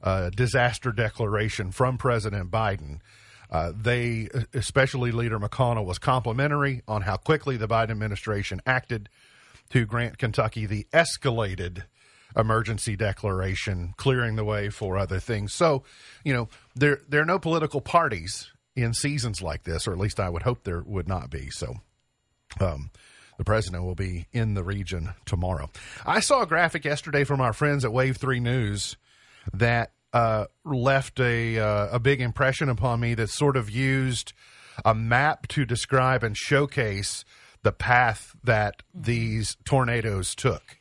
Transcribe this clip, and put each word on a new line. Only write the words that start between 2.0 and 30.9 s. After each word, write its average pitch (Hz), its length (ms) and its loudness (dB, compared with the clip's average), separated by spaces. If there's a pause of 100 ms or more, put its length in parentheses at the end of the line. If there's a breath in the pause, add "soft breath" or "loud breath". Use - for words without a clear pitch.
Biden. 98 480 -2 (500 loud breath)
Uh, 82 240 -2
they, 117 540 -2 (260)
especially 127 600 0
Leader 113 260 0
McConnell, 113 460 0
was 90 140 -6
complimentary 135 880 0
on 107 180 -2
how 98 120 -2
quickly 147 400 0
the 110 100 -2
Biden 113 260 2
administration 104 760 -4
acted 123 420 -2 (640 soft breath)
to 120 160 4
grant 117 320 -4
Kentucky 113 480 -2
the 104 280 -4
escalated 98 920 0 (540 soft breath)
emergency 110 580 2
declaration, 95 1000 -2
clearing 123 400 2
the 107 80 -2
way 104 240 0
for 95 280 -2
other 95 220 0
things. 104 340 -4
So, 151 300 2 (400 loud breath)
you 139 100 0
know, 120 140 -2 (280 loud breath)
there, 143 340 4
there 147 120 2
are 156 40 2
no 175 140 2
political 156 420 0
parties 110 680 0 (280)
in 117 160 0
seasons 123 480 -4
like 78 220 -6
this, 82 240 -4
or 104 40 -2
at 87 60 -4
least 101 240 -2
I 92 80 -2
would 85 140 -6
hope 123 200 -2
there 104 220 -6
would 92 220 -6
not 71 220 -4
be. 69 200 -10
So, 64 260 -8 (840)
um, 73 300 -2 (460 loud breath)
the - 60 -4
president 92 400 0
will 92 120 -4
be 92 360 -4
in 113 220 0
the 95 100 -2
region 90 500 -4 (120)
tomorrow. 87 440 -2 (360 loud breath)
I 202 160 2
saw 262 220 4
a 180 40 -2
graphic 160 380 2
yesterday 143 380 0
from 135 180 2
our 117 120 2
friends 143 300 2
at 113 80 0
Wave 131 260 2
three 131 220 0
News 120 560 0 (580 loud breath)
that, 117 380 2 (220)
uh, 113 320 4 (180)
left 135 560 2